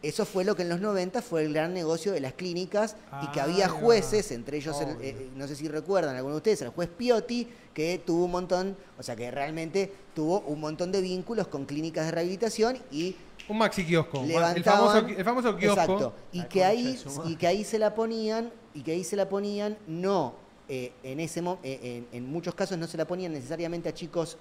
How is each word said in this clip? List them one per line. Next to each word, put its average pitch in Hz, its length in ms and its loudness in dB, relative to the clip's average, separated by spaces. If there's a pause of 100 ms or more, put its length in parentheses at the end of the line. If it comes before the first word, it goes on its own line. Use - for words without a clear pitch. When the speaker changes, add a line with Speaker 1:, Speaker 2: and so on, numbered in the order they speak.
Speaker 1:
Eso 156 240 -2
fue 185 180 0
lo 208 120 2
que 180 60 -2
en 175 60 -2
los 175 120 0
noventa 196 420 0
fue 160 220 0
el 151 100 -2
gran 160 180 0
negocio 165 380 -2
de 185 80 0
las 131 140 -4
clínicas 185 640 -2 (260)
y 143 80 -6
que 143 100 -2
había 180 260 4
Speaker 2:
Ah, - 20 4
Speaker 1:
jueces, 208 640 4
entre 120 240 -6
ellos, 147 240 -4
el, 143 160 -4
Speaker 2:
obvio. 117 40 -12
Speaker 1:
eh, 135 360 -8
no 139 100 -8
sé 147 80 -8
si 147 140 -8
recuerdan 156 480 0
algunos 135 180 -4
de 156 40 -2
ustedes, 202 240 2
el 120 80 -6
juez 170 180 -4
Piotti, 233 580 0 (260)
que 165 320 -2
tuvo 170 200 4
un 175 80 -2
montón, 185 440 0 (220)
o 131 60 -12
sea, 123 100 -6
que 120 160 -6
realmente 160 600 -2 (200)
tuvo 165 280 2
un 147 180 -6
montón 156 320 -4
de 196 120 2
vínculos 185 440 -2
con 139 200 -6
clínicas 156 400 -2
de 165 40 -2
rehabilitación 208 680 0 (120)
y 170 240 -4 (340)
Speaker 2:
Un 214 100 -2
maxi 202 260 2
kiosco, 156 380 2
el 139 60 -2
Speaker 1:
levantaban 170 360 4 (260)
Speaker 2:
famoso 220 160 6
qui-, 220 120 -4
el 185 60 0
famoso 240 320 2
kiosco. 196 240 4
Speaker 1:
Exacto, 165 340 2 (180)
y 180 60 -6
Speaker 3:
La 175 100 -6
Speaker 1:
que 190 100 2
Speaker 3:
concha 185 100 8
Speaker 1:
ahí, 240 260 2
Speaker 3:
de 247 40 -10
su 139 120 -10
madre. 160 200 -4
Speaker 1:
y 160 60 -2
que 175 100 2
ahí 196 180 4
se 214 140 -2
la 214 160 4
ponían, 226 580 -2 (220)
y 147 80 -12
que 160 100 -4
ahí 180 120 0
se 190 100 -4
la 196 140 2
ponían, 208 580 -2
no, 170 480 0 (340)
eh, 127 240 -6 (120)
en 131 160 -6
ese 165 220 -4
mo-, 175 200 -4
eh, 123 480 -8
en, 120 80 -10
en 123 100 -8
muchos 170 280 -6
casos 190 200 -2
no 165 120 -6
se 165 80 -10
la 160 100 0
ponían 180 260 -4
necesariamente 165 560 -6
a 170 60 -6
chicos 160 460 -4